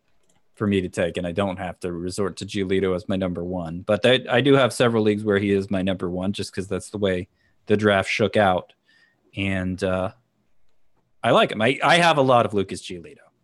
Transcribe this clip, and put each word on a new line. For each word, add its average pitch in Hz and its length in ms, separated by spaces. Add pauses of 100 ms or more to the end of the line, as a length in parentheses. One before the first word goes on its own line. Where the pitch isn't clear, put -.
(540)
for 113 120
me 98 160
to 90 60
take, 87 280
and 90 100
I 87 60
don't 95 240
have 90 240
to 90 100
resort 90 460
to 98 100
Giolito 95 480
as 87 140
my 98 80
number 90 260
one. 87 380
But 104 240
I, 127 160 (100)
I 123 120
do 139 120
have 127 180
several 117 300
leagues 107 220
where 101 140
he 101 120
is 98 200
my 98 100
number 92 300
one 92 240
just - 200
'cause 95 140
that's 92 220
the 104 80
way 92 300 (380)
the 104 100
draft 101 340
shook 104 260
out. 92 380 (600)
And, 95 480
uh, 92 300 (1120)
I 117 60
like 190 220
him. 104 100
I, 131 200
I 170 140
have 170 220
a 135 40
lot 123 220
of 101 80
Lucas 98 300
Giolito. 85 340 (280)